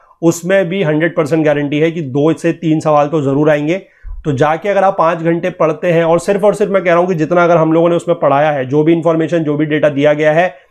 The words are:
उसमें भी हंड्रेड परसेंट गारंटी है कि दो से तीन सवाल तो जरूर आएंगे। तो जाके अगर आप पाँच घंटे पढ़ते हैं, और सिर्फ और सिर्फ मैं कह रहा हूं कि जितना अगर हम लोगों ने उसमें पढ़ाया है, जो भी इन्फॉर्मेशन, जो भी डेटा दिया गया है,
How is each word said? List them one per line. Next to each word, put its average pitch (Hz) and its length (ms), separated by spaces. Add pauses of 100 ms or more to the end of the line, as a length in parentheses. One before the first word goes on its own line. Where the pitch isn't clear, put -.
(220)
उसमें 170 460
भी 190 140
हंड्रेड 156 340
परसेंट 156 280
गारंटी 147 340
है 165 120
कि 165 120
दो 143 320
से 165 200
तीन 156 260
सवाल 151 280
तो 160 140
जरूर 143 280
आएंगे। 151 280 (460)
तो 156 100
जाके 156 340
अगर 190 160
आप 190 140
पाँच 165 200
घंटे 170 340
पढ़ते 160 400
हैं, 165 120
और 170 160
सिर्फ 202 240
और 202 100
सिर्फ 202 180
मैं 190 120
कह 180 60
रहा 170 100
हूं 185 80
कि 185 60
जितना 165 300
अगर 170 120
हम 160 160
लोगों 165 160
ने 170 80
उसमें 165 220
पढ़ाया 147 320
है, 139 160
जो 147 180
भी 165 80
इन्फॉर्मेशन, 160 520
जो 147 120
भी 156 100
डेटा 151 240
दिया 143 240
गया 151 180
है, 180 220 (160)